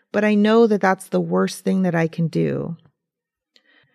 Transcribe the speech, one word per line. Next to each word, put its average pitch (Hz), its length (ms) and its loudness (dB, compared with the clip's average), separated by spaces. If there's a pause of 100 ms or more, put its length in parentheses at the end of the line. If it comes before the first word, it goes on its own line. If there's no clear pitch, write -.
(120)
but 208 120 -2
I 214 100 2
know 214 320 4
that 208 160 0
that's 190 280 -2
the 180 120 0
worst 185 420 -4
thing 190 200 0
that 180 100 0
I 165 140 0
can 165 200 -4
do. 151 480 -4 (1200)